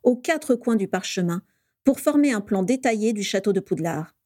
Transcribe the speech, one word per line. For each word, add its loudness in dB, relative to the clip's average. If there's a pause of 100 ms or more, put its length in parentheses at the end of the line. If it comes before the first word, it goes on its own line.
aux 4
quatre -2
coins -2
du 0
parchemin -4 (420)
pour 2
former 2
un -2
plan -2
détaillé 0
du -4
château 0
de 0
Poudlard. -4 (100)